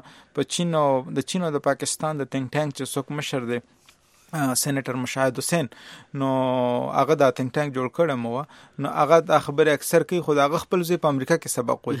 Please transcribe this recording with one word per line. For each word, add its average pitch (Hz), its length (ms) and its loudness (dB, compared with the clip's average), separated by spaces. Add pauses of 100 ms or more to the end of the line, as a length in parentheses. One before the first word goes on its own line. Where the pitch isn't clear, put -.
(340)
په 143 80 0
چین 170 320 -2
او، 139 280 2 (120)
د 131 60 0
چین 180 220 -4
او 170 80 -2
د 147 60 -2
پاکستان 147 600 -2
د 139 60 -4
تینک 131 280 -6
ټانک 147 220 -2
چې 135 100 -8
څوک 139 280 -6
مشر 147 320 -4
دی، 120 140 -2 (720)
آ، 139 220 -2
سینیټر 135 400 -2
مشاهد 131 440 -2
حسین، 160 280 -2 (480)
نو 139 140 -2 (640)
هغه 139 200 4
دا 139 160 6
تینک 127 240 -2
ټانک 147 200 -2
جوړ 127 140 -2 (100)
کړی 165 160 2
مو 117 160 -4
وه. 131 160 -6 (320)
نو 139 100 -4
هغه 151 320 6
دا 160 180 4
خبرې 151 300 2
اکثر 156 340 2
کوي، 175 180 -2
خو 151 140 0
د 147 40 4
هغه 143 180 4
خپل 180 260 0
زوی 170 140 0
په 160 120 0
امریکا 139 280 2
کې - 100 -14
سبق 120 420 -4
وایي. 131 120 -2